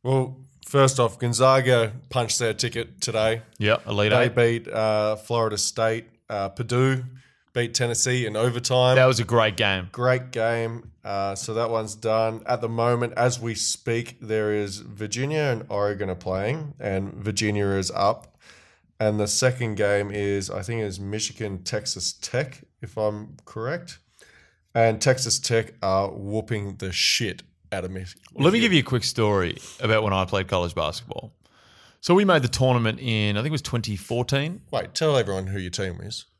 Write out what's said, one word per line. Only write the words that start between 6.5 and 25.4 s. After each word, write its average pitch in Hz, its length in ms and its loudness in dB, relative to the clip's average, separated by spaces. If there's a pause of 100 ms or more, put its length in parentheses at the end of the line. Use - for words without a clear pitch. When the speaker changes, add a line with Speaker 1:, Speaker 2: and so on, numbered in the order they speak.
Speaker 1:
beat 120 200 -2
Tennessee 123 520 0
in 107 100 -6
overtime. 127 600 4
Speaker 2:
That 131 100 8
was 127 140 4
a 117 40 0
great 110 320 2
game. 95 360 0
Speaker 1:
Great 127 400 0
game. 117 600 -2 (120)
Uh, 98 320 -4
so 110 180 -8
that 113 160 0
one's 110 260 -2
done. 113 520 0
At 120 140 0
the 117 80 -2
moment, 117 460 0
as 123 240 2
we 117 140 -4
speak, - 680 -4
there 107 320 -2
is 101 240 -4
Virginia 113 640 -4
and 127 280 -2
Oregon 101 400 -2
are 92 60 -4
playing, 107 640 -4
and 98 340 -4
Virginia 104 540 -2
is 98 240 0
up. - 460 0 (600)
And 107 200 2
the 104 80 2
second 123 480 0
game 101 360 2
is, 101 380 -2
I - 140 -6
think 117 180 -6
it's 98 160 -6
Michigan, 98 680 -6
Texas - 500 -6
Tech, - 500 -6 (180)
if - 160 -12
I'm 107 380 -4 (100)
correct. 156 540 -10 (760)
And 113 280 4
Texas 127 380 2
Tech 113 340 0 (100)